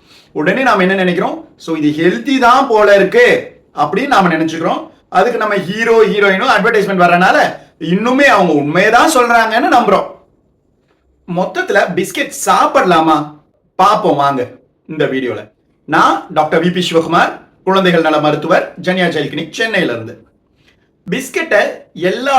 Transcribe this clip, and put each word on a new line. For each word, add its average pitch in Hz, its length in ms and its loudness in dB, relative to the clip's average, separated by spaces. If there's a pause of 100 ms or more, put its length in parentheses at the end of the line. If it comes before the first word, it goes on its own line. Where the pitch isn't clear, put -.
(340)
உடனே 196 280 0
நாம 214 200 2
என்ன 190 120 2
நினைக்கிறோம்? 190 440 -2 (180)
"So - 200 -12
இது 147 200 0
ஹெல்தி 233 420 0
தான் 247 320 4
போல 208 240 4
இருக்கு" 202 320 4 (480)
அப்படின்னு 220 420 -2
நாம 175 200 2
நினைச்சுக்கிறோம். 160 440 -4 (280)
அதுக்கு 220 300 0
நம்ம 208 200 -2
ஹீரோ, 220 440 -2
ஹீரோயினும் 202 520 2
அட்வர்டைஸ்மெண்ட் 196 500 0
வர்றனால 180 320 4 (560)
இன்னுமே 247 340 2
அவங்க 190 260 2
உண்மையை 156 380 0
தான் 285 240 2
சொல்றாங்கன்னு 233 540 2
நம்புறோம். 208 400 2 (1200)
மொத்தத்துல 190 500 -2 (160)
பிஸ்கெட் - 440 -6
சாப்பிடலாமா? 185 800 2 (600)
பாப்போம் 185 420 2
வாங்க 135 220 -2 (460)
இந்த 151 160 -4
வீடியோல. 127 360 -4 (480)
நான் 214 260 0 (160)
டாக்டர் 156 320 0
வி 175 100 0
பி 180 120 -4
சிவகுமார், 165 480 0 (320)
குழந்தைகள் 185 420 0
நல 156 140 0
மருத்துவர், 151 440 0 (180)
ஜெனியா 180 260 -2
சைல்ட் 143 240 -4
கிளினிக், - 260 -10
சென்னையில 196 340 -2
இருந்து. 113 220 -10 (920)
பிஸ்கெட்டை 233 560 -2 (460)
எல்லா 262 300 -2